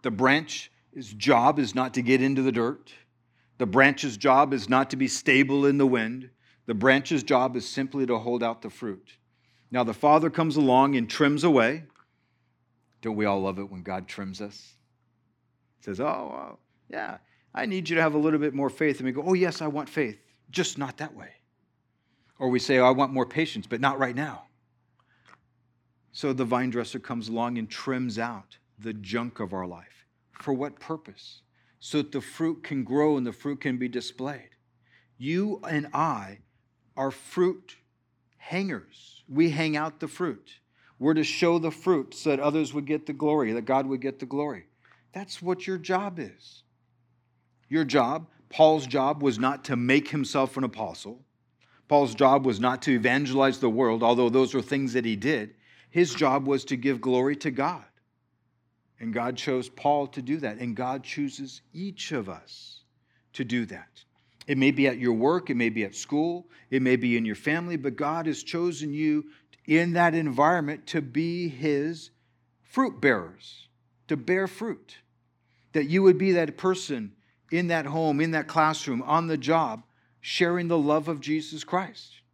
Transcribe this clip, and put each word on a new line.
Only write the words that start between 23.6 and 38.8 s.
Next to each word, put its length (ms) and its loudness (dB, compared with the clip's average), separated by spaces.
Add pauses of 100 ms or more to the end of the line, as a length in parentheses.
but 140 -6
not 180 2
right 180 -2
now." 320 -8 (1600)
So 220 -4
the 100 -2
vine 280 0
dresser 280 -6
comes 300 -10
along 280 -4
and 120 -8
trims 500 -6
out 380 -10 (200)
the 160 -10
junk 460 -8
of 140 -8
our 140 -6
life. 380 -18 (260)
For 220 -6
what 260 -6
purpose? 640 -14 (360)
So 200 -4
that 120 -6
the 100 -6
fruit 420 -6
can 200 -6
grow 320 2
and 100 -2
the 60 -6
fruit 300 -8
can 160 -4
be 100 -4
displayed. 600 -8 (680)
You 500 -4
and 260 -2
I 460 -4 (560)
are 160 -2
fruit 680 -2 (600)
hangers. 880 -8